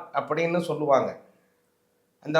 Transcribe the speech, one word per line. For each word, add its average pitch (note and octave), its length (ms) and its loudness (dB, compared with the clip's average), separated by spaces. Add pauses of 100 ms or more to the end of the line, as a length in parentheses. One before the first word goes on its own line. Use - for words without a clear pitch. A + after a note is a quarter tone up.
(180)
அப்படின்னு E3 500 0
சொல்லுவாங்க. D3 420 2 (1160)
அந்த D3+ 140 2